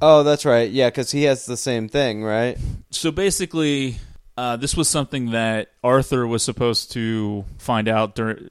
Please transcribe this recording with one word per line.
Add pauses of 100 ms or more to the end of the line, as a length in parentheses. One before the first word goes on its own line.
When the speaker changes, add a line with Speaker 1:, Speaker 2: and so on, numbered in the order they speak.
Speaker 1:
Oh,
that's
right.
Yeah,
'cause
he
has
the
same
thing,
right? (320)
Speaker 2:
So
basically, (380)
uh,
this
was
something
that (160)
Arthur
was
supposed
to (140)
find
out
dur-,